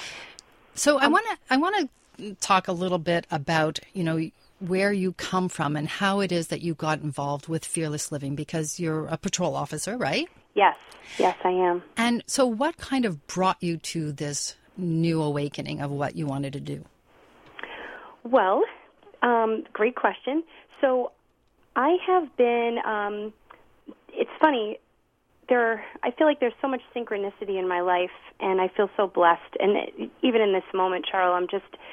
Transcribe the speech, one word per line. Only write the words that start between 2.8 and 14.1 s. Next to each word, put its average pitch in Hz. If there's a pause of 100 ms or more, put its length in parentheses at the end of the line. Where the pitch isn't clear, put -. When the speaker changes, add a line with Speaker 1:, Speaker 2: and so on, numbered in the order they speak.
Speaker 1:
bit 170
about, 156 (120)
you 180
know, 160 (300)
where 190
you 185
come 185
from 147
and 151
how 196
it 185
is 170
that 151
you 165
got 156
involved 143
with 160
Fearless 151
Living, 143
because 151
you're 156
a 165
patrol 175
officer, 151
right? 220 (260)
Speaker 2:
Yes. 196 (420)
Yes, 185
I 185
am. 180 (140)
Speaker 1:
And 233
so 277
what 254
kind 262
of 165
brought 185
you 170
to 151